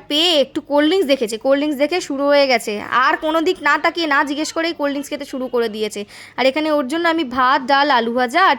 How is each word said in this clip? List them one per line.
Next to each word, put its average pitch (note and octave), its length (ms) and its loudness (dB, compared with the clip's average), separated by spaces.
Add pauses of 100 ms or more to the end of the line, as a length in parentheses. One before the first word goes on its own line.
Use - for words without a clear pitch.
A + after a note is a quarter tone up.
পেয়ে D#4 320 2
একটু C4 220 -2
কোল্ড D4 260 2
ড্রিঙ্কস F#4 200 2
দেখেছে, A#3 300 0
কোল্ড C4+ 220 2
ড্রিঙ্কস D4+ 180 -2
দেখে D4+ 240 0
শুরু C#4 220 -6
হয়ে C#4+ 240 4
গেছে। A3 340 -2
আর C#4+ 360 0
কোনো D#4+ 240 0
দিক F4+ 200 0
না D4 160 2
তাকিয়ে, E4 300 -2
না C#4+ 160 2
জিজ্ঞেস D4 300 -4
করেই E4 200 -2
কোল্ড C#4+ 180 -2
ড্রিঙ্কস C#4 180 -8
খেতে C#4+ 160 -8
শুরু C4 220 -8
করে A#3 220 -2
দিয়েছে। G#3 360 -6 (320)
আর B3 80 2
এখানে D4+ 260 0
ওর D4 160 0
জন্য E4 200 -2
আমি E4 160 0
ভাত, B3+ 380 0
ডাল, C#4 300 2
আলু A#3 220 0
ভাজা B3+ 320 2
আর D4+ 140 4